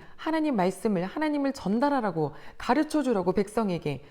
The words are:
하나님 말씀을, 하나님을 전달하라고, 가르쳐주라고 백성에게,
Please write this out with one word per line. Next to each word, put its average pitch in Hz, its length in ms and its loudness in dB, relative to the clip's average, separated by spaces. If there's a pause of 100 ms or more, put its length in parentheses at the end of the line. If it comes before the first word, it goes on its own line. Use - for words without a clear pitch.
(140)
하나님 311 400 0
말씀을, 190 500 2
하나님을 294 480 0
전달하라고, 214 800 0 (260)
가르쳐주라고 247 720 2
백성에게, 190 800 -2